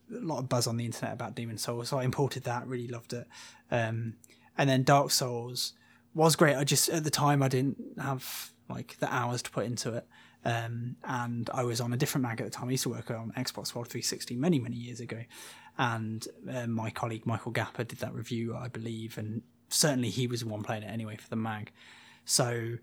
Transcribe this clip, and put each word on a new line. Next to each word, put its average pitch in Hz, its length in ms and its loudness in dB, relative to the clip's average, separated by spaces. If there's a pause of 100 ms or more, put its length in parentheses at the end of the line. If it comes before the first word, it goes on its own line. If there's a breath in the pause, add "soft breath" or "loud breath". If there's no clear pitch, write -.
(100)
A - 40 -8 (100)
lot 151 140 -2
of 127 100 -4
buzz 123 180 4
on 117 120 0
the 117 80 0
internet 110 260 -4
about 117 220 -8
Demon 113 240 -6
Souls, 120 320 -4
so 139 80 2
I 127 60 2
imported 127 400 0
that, 123 220 -2
really 123 220 -6
loved 120 240 -10
it. 120 160 -8 (420 loud breath)
Um, 113 440 0 (420 soft breath)
and 143 140 6
then 131 140 6
Dark 143 260 8
Souls 123 640 -2 (400 soft breath)
was 156 200 8
great. 147 220 8
I 143 80 2
just, 139 240 4
at 160 160 2
the 147 60 0
time, 143 320 6
I 131 60 6
didn't 131 280 2 (240)
have, - 500 -6 (180)
like, - 300 -10
the - 160 -2
hours 123 280 0
to - 100 -8
put - 140 -2
into 120 280 -2
it. - 120 -6 (380 soft breath)
Um, 117 600 -2
and 120 480 -2
I 127 120 0
was 117 160 0
on 120 120 0
a 120 40 0
different 135 260 2
mag 113 180 -2
at 120 40 -4
the 101 60 -6
time. - 180 -6
I - 40 -2
used 131 120 2
to 139 40 0
work 117 220 -6
on 113 260 -6
Xbox - 380 -6
World 120 140 -6
three 117 140 -6
sixty - 320 -4
many, 147 240 4
many 120 180 -2
years 120 240 -10
ago. 113 180 -8 (580 loud breath)
And, 113 500 -2 (260)
uh, 123 140 -4
my 113 240 -2
colleague 113 360 -4
Michael 113 260 -2
Gapper 117 320 -2
did - 140 -10
that 113 160 -6
review, 117 420 -4
I 120 120 -8
believe, 113 500 -8
and 110 240 -4 (260)
certainly 127 420 4
he 123 160 0
was 120 140 -2
the 113 80 -4
one 104 140 -4
playing 107 200 -4
it 107 80 -10
anyway 110 260 -6
for - 120 -20
the 117 80 -4
mag. 110 340 -4 (540 soft breath)
So 120 580 0